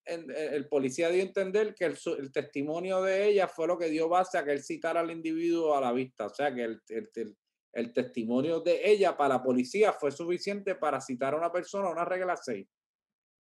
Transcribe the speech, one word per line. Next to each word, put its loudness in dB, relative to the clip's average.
en, -8
el -4
policía 2
dio 2
a -2
entender 0
que -2
el -2
su-, -4
el -6
testimonio -2
de 2
ella 4
fue -4
lo 2
que -2
dio 0
base 2
a 0
que 0
él 0
citara -2
al 0
individuo 0
a 2
la 2
vista. -2
O -12
sea, -2
que -2
el, -6
el, -6
el, -8
el -4
testimonio 0
de 2
ella 4
para 4
la -8
policía 4
fue 0
suficiente -4
para 0
citar -2
a 2
una 0
persona -2
a -2
una -2
regla -2
seis. -8